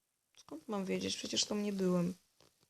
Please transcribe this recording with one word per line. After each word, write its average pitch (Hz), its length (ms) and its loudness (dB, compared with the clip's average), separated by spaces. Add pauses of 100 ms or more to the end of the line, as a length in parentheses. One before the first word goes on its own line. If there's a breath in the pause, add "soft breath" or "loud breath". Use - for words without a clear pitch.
(360)
Skąd - 320 -16
mam 202 180 -2
wiedzieć? 190 320 0
Przecież - 280 -2
tam 208 180 0
nie 208 100 0
byłem. 180 420 2 (540)